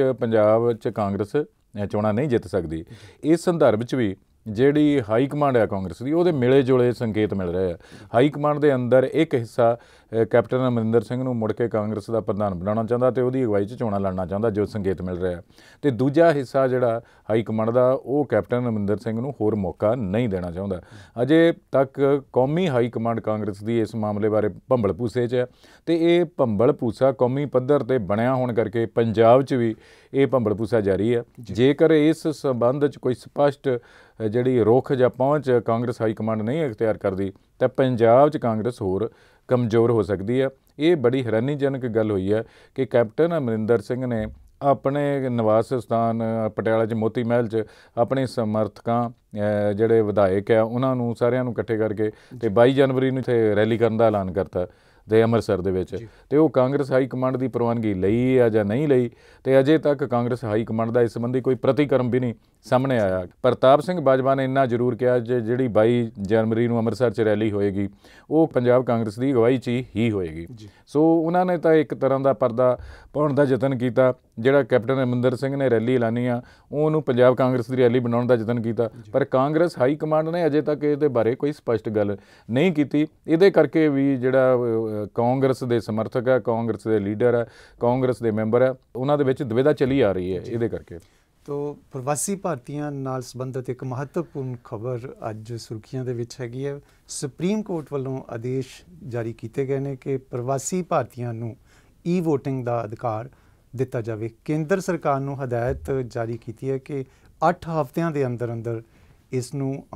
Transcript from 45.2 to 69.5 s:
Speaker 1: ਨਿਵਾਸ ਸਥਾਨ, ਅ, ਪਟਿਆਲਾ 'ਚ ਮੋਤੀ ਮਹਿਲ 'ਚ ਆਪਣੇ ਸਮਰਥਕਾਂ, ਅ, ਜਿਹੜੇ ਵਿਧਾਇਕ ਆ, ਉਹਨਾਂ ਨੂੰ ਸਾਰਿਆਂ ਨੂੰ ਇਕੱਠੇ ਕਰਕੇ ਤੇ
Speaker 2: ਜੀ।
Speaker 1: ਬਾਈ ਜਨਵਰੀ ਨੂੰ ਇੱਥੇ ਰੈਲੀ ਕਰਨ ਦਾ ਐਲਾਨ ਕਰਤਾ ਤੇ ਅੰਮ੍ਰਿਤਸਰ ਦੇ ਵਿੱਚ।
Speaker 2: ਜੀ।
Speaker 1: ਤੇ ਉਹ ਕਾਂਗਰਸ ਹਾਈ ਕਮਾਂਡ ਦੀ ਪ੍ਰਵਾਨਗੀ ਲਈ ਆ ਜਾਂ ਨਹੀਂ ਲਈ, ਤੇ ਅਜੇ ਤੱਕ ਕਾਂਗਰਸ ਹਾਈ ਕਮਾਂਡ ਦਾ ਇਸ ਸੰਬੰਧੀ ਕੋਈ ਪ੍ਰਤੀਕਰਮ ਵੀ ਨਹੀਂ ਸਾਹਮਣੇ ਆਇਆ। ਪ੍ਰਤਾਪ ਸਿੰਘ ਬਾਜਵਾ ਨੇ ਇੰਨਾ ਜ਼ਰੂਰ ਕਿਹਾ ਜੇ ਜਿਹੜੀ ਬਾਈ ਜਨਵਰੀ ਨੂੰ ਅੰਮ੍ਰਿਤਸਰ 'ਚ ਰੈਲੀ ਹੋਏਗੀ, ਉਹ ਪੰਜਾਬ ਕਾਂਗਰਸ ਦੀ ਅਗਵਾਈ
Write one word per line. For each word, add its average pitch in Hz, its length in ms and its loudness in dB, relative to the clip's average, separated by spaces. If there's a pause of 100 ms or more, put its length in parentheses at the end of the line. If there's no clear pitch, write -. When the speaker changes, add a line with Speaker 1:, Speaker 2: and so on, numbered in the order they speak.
Speaker 1:
ਨਿਵਾਸ 113 460 2
ਸਥਾਨ, 113 480 -2
ਅ, 113 260 -2
ਪਟਿਆਲਾ 110 380 0
'ਚ 110 80 -4
ਮੋਤੀ 113 280 -2
ਮਹਿਲ 117 260 0
'ਚ 107 160 -2 (340)
ਆਪਣੇ 131 280 0
ਸਮਰਥਕਾਂ, 117 840 -4
ਅ, 104 640 -4
ਜਿਹੜੇ 113 300 2
ਵਿਧਾਇਕ 101 500 2
ਆ, 110 100 4
ਉਹਨਾਂ 127 340 -2
ਨੂੰ 120 200 -4
ਸਾਰਿਆਂ 123 280 0
ਨੂੰ 123 80 -6
ਇਕੱਠੇ 107 260 -4
ਕਰਕੇ 107 320 -2
ਤੇ - 260 -18
Speaker 2:
ਜੀ। 117 120 -2
Speaker 1:
ਬਾਈ 120 240 6
ਜਨਵਰੀ 131 380 2
ਨੂੰ 131 80 -4
ਇੱਥੇ 117 360 2
ਰੈਲੀ 110 240 2
ਕਰਨ 110 180 0
ਦਾ 113 100 4
ਐਲਾਨ 98 260 0
ਕਰਤਾ 90 340 -4 (440)
ਤੇ 110 120 6
ਅੰਮ੍ਰਿਤਸਰ 110 380 0
ਦੇ 92 100 -2
ਵਿੱਚ। 92 260 -4
Speaker 2:
ਜੀ। 110 120 -12 (220)
Speaker 1:
ਤੇ 135 60 0
ਉਹ 156 120 4
ਕਾਂਗਰਸ 131 440 0
ਹਾਈ 131 140 2
ਕਮਾਂਡ 127 300 -4
ਦੀ 131 120 -4
ਪ੍ਰਵਾਨਗੀ 117 460 -2
ਲਈ 117 440 2
ਆ 120 100 4
ਜਾਂ 107 160 2
ਨਹੀਂ 127 240 -2
ਲਈ, 123 220 2 (340)
ਤੇ 135 160 4
ਅਜੇ 147 180 4
ਤੱਕ 143 260 -2
ਕਾਂਗਰਸ 120 400 -2
ਹਾਈ 110 200 -2
ਕਮਾਂਡ 113 260 -4
ਦਾ 120 120 2
ਇਸ 117 100 0
ਸੰਬੰਧੀ 120 280 -4
ਕੋਈ 131 140 0
ਪ੍ਰਤੀਕਰਮ 127 560 0
ਵੀ 127 100 0
ਨਹੀਂ 120 140 -4 (280)
ਸਾਹਮਣੇ 127 360 0
ਆਇਆ। 92 280 0 (160)
ਪ੍ਰਤਾਪ 131 380 4
ਸਿੰਘ 180 200 -4
ਬਾਜਵਾ 131 340 2
ਨੇ 135 100 -2
ਇੰਨਾ 131 220 2
ਜ਼ਰੂਰ 120 280 0
ਕਿਹਾ 123 240 2
ਜੇ 120 220 -2
ਜਿਹੜੀ 123 280 0
ਬਾਈ 113 420 2 (120)
ਜਨਵਰੀ 110 460 0
ਨੂੰ 117 100 -2
ਅੰਮ੍ਰਿਤਸਰ 113 320 -2
'ਚ 104 100 -2
ਰੈਲੀ 107 320 2
ਹੋਏਗੀ, 101 360 -2 (420)
ਉਹ 156 180 4
ਪੰਜਾਬ 123 360 2
ਕਾਂਗਰਸ 113 340 -2
ਦੀ 135 140 -2
ਅਗਵਾਈ 123 260 4